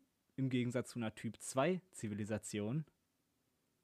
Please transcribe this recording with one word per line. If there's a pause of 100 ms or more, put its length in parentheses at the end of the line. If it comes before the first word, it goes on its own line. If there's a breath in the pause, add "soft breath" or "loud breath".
(360)
im
Gegensatz
zu
einer
Typ
zwei (100)
Zivilisation, (1000)